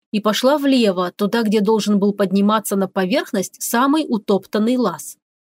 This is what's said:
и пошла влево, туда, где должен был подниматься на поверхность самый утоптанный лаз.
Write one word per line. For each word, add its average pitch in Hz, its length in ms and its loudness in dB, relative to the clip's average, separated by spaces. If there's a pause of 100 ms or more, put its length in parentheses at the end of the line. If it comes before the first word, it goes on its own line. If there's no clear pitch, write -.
(120)
и 214 80 -2
пошла 233 380 2
влево, 220 580 2
туда, 208 280 0
где 214 160 2
должен 208 400 2
был 202 140 2
подниматься 202 640 0
на 196 120 0
поверхность 196 760 -4
самый 277 460 0
утоптанный 214 680 -2
лаз. 180 400 -6 (420)